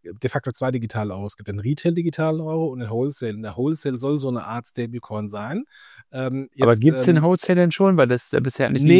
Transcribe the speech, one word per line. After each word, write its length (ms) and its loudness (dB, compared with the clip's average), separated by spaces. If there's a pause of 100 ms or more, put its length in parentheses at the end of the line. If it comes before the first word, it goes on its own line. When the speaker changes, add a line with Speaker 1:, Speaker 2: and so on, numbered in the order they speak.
Speaker 1:
de 260 -8
facto 220 -4
zwei 180 -4
digitale 420 -4
Euros 240 -10
gibt. 120 -14
Den 100 -6
Retail-digitalen 800 -2
Euro 260 -4
und 140 -6
den 100 -8
Wholesale. 440 -4
Und 80 -10
der 140 -12
Wholesale 420 -2
soll 200 -2
so 100 -4
eine 160 -4
Art 240 -10
Stablecoin 600 -8
sein. 360 -8 (480)
Ähm, 360 -6 (120)
Speaker 2:
Aber 120 6
Speaker 1:
jetzt, 100 4
Speaker 2:
gibt's 240 4
den 100 6
Speaker 1:
ähm, 80 4
Speaker 2:
Wholesale 320 2
denn 160 4
schon? 240 4
Weil 100 6
das, 260 -2
äh, 80 2
bisher 300 0
nicht 140 2
Speaker 1:
Nee, 40 6 (120)